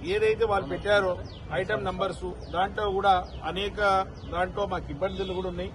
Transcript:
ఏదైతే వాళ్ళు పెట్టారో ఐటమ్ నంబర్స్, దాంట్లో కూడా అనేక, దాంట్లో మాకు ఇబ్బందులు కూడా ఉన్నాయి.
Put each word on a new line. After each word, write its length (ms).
ఏదైతే 360
వాళ్ళు 220
పెట్టారో 400
ఐటమ్ 280
నంబర్స్, 380
దాంట్లో 280
కూడా 180
అనేక, 280
దాంట్లో 380
మాకు 220
ఇబ్బందులు 440
కూడా 140
ఉన్నాయి. 220